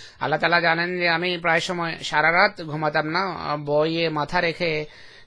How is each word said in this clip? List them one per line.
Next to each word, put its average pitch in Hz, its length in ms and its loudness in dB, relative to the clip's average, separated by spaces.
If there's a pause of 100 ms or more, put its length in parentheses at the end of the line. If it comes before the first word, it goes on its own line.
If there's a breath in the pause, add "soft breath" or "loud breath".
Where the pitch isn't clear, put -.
(200 loud breath)
আল্লাহ 143 180 0
তাআলা 170 220 2
জানেন 170 380 0
যে 175 100 2
আমি 170 300 0
প্রায় 165 220 2
সময় 170 420 -4
সারা 156 300 2
রাত 190 300 4
ঘুমাতাম 156 440 -2
না, 165 140 -2
আহ, 156 360 -4
বইয়ে 156 520 0
মাথা 156 320 -2
রেখে 160 460 -2 (400 loud breath)